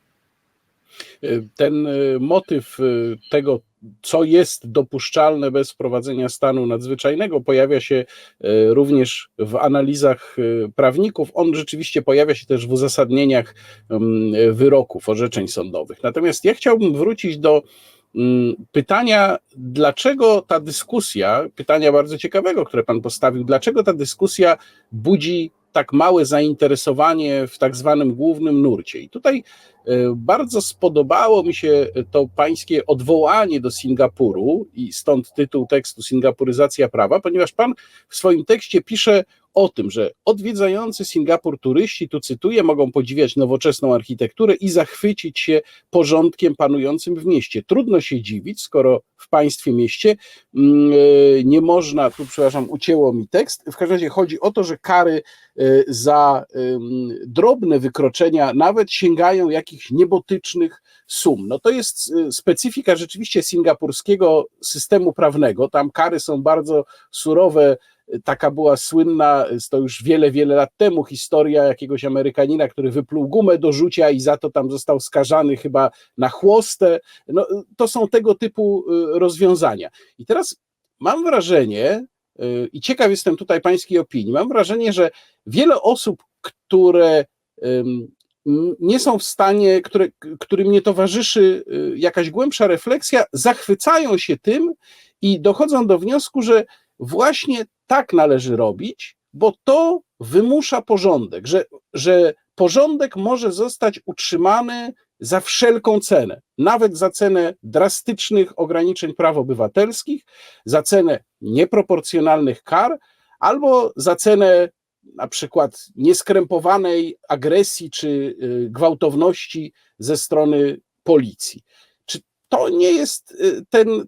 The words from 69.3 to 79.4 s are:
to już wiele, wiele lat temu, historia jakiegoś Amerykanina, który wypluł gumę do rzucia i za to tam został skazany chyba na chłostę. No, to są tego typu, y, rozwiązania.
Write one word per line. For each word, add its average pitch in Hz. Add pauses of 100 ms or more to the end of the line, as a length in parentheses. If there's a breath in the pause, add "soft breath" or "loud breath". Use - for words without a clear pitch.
to 139
już 127
wiele, 156
wiele 143
lat 139
temu, 175
historia 151
jakiegoś 135
Amerykanina, 139
który 131
wypluł 139
gumę 185
do 151
rzucia 160
i 135
za 147
to 156
tam 135
został 139
skazany 143
chyba 131 (260 soft breath)
na 127
chłostę. 196 (280 soft breath)
No, 170 (300)
to 233
są 220
tego 220
typu, 208 (300)
y, 175
rozwiązania. 165 (280 soft breath)